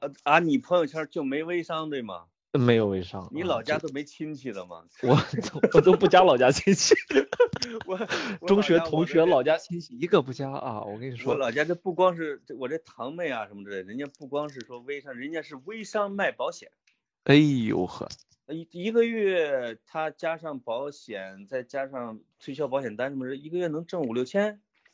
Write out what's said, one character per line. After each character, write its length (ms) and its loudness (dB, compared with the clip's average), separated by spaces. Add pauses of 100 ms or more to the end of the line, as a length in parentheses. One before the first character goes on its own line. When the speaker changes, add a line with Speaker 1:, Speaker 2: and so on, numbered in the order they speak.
Speaker 1:
呃， 120 -8 (100)
啊， 160 4
你 180 2
朋 220 2
友 80 2
圈 240 -6
就 120 -6
没 200 -2
微 200 -4
商， 280 -6
对 100 -4
吗？ 260 -12 (260)
Speaker 2:
没 220 4
有 140 4
微 120 -2
商， 300 -10
Speaker 1:
你 140 -6
老 180 0
家 160 -2
都 120 -6
没 120 -8
亲 320 -12
戚 160 -10
的 160 -10
吗？ 180 -18 (180)
Speaker 2:
啊， 260 6 (120)
就 140 -6
我， 160 2
<laughs> 40 -
我 60 8
都 120 8
不 160 4
加 160 10
老 120 6
家 140 6
亲 240 4
戚。 220 4 (420)
Speaker 1:
<laughs> 480 0
我， 80 -4
我 60 -8
老 60 -4
家， 300 -4 (100)
Speaker 2:
中 140 6
学 200 4
同 260 0
学、 140 4
Speaker 1:
我 60 6
这 40 4
Speaker 2:
老 140 6
家 120 2
亲 240 -8
戚 160 -16
一 120 -6
个 120 6
不 120 -6
加 180 -8
啊， 320 -8
我 160 -10
跟 140 -10
你 40 -12
说。 160 -2
Speaker 1:
我 60 0
老 140 -2
家 120 0
这 120 -2
不 180 -6
光 220 2
是， 280 -8
这， 120 -14
我 100 -8
这 120 -6
堂 360 -12
妹 160 -6
啊 160 -6
什 80 -20
么 80 -14
之 80 -16
类 60 -8
的， 80 -8
人 140 -12
家 80 -8 (120)
不 80 -18
光 220 -6
是 180 -18
说 140 -16
微 200 -12
商， 140 -16
人 180 -12
家 100 -6
是 120 -16 (100)
微 200 -12
商 260 -4
卖 220 -2
保 180 -4
险。 220 -18 (500)
Speaker 2:
哎 140 6
呦 500 2
呵。 220 -10 (400)
Speaker 1:
一， 240 -10
一 180 -6
个 140 4
月 840 0
他 240 -6
加 260 -6
上 220 -10
保 320 -6
险， 560 -12
再 160 -6
加 240 -6
上 320 -10 (220)
推 140 -12
销 120 -4
保 160 -2
险 140 -8
单 140 -4
什 40 -10
么 140 -6
的， 80 -8
一 120 -14
个 100 -6
月 100 -2
能 180 -6
挣 140 -6
五 120 -4
六 120 0
千。 360 -2 (340)